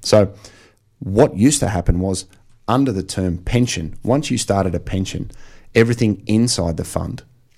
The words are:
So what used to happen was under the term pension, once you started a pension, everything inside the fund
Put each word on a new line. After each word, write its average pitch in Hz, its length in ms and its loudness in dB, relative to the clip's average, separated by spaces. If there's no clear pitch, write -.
So 101 320 4
what 104 380 2
used 123 240 4
to - 80 0
happen 87 320 0
was 92 260 -4
under 127 240 2
the 95 100 -4
term 90 360 -4
pension, 104 640 -2
once 143 280 0
you 123 80 -2
started 98 360 0
a 85 60 -4
pension, - 500 -6
everything 117 520 2
inside 104 500 0
the - 80 -6
fund - 380 -2